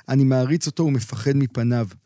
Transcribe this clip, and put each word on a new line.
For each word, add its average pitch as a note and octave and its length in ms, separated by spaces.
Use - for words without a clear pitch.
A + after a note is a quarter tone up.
אני C3+ 140
מעריץ C3 440
אותו D#3 160
ומפחד C3+ 520
מפניו, A#2+ 520